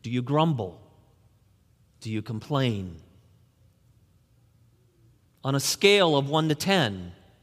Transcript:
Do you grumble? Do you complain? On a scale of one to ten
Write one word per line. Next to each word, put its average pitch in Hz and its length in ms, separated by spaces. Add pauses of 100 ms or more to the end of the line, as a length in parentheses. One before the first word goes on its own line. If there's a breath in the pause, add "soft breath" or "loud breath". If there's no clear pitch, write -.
Do 113 80
you 123 100
grumble? 135 600 (1160)
Do 110 100
you 107 120
complain? 110 760 (2500)
On 135 100
a 139 60
scale 190 560
of 139 120
one 156 200
to 147 80
ten 104 560 (300)